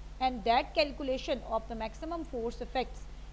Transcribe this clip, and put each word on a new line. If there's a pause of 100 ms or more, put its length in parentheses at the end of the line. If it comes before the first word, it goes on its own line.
(200)
and
that
calculation
of
the
maximum
force
effects (300)